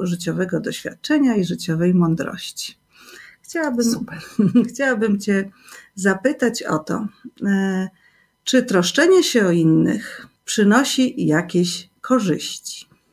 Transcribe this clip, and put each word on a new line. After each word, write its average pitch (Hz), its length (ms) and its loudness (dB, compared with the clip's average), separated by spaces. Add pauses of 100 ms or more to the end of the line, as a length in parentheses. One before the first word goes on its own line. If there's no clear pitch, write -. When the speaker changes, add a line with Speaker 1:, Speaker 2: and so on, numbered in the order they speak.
Speaker 1:
życiowego 175 560 -4
doświadczenia - 760 -2
i 185 100 0
życiowej 170 480 0
mądrości. - 880 -2 (720)
Chciałabym, 240 400 -2
Speaker 2:
Super. - 280 -8 (260)
Speaker 1:
<laughs> 226 280 2
chciałabym 226 460 0
Cię 196 320 -2 (440)
zapytać 226 680 0
o - 160 -2
to, 196 280 -6 (380)
e, 196 440 0 (540)
czy 254 200 2
troszczenie 277 600 4
się 208 240 2
o 175 40 4
innych 165 760 2 (180)
przynosi 233 840 2
jakieś 175 600 0 (120)
korzyści? - 840 -4 (240)